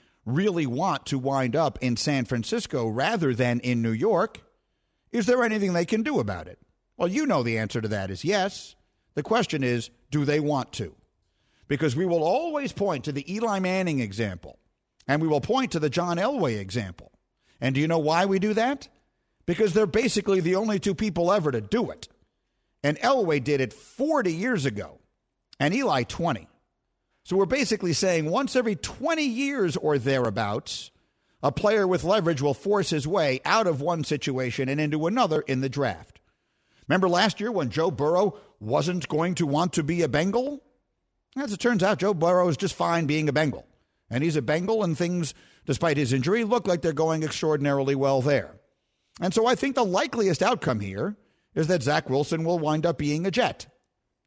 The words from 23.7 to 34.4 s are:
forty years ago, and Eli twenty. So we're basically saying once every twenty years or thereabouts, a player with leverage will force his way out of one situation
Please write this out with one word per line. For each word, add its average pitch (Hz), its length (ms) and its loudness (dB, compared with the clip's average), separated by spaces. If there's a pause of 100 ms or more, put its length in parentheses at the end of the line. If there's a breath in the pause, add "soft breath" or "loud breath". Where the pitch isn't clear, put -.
forty 262 600 -2
years 185 320 -2
ago, 101 340 -6 (600)
and 147 120 2
Eli 196 320 2
twenty. 123 440 -4 (760)
So 180 140 -2
we're 196 80 4
basically 196 480 0
saying 170 320 2
once 233 300 -2
every 226 200 2
twenty 311 500 -2
years 240 520 -2
or 151 220 0
thereabouts, 117 920 -2 (540)
a 143 80 0
player 208 340 2
with 180 180 0
leverage 170 380 2
will 139 140 2
force 185 340 -2
his 147 180 -2
way 156 380 0
out 202 220 2
of 143 140 0
one 165 220 -2
situation 131 640 -2